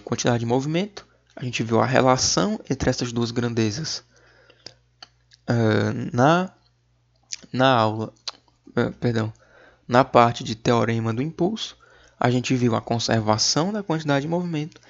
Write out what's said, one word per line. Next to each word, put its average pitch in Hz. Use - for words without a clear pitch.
quantidade 120
de 117
movimento, 151
a -
gente 123
viu 113
a 113
relação 131
entre 131
essas 123
duas 117
grandezas, 117
ah, 110
na, 160
na 131
aula, 110
ah, 120
perdão, 113
na 123
parte 120
de 113
teorema 113
do 120
impulso. 170
A 123
gente 123
viu 120
a 117
conservação 113
da 208
quantidade 151
de 156
movimento 170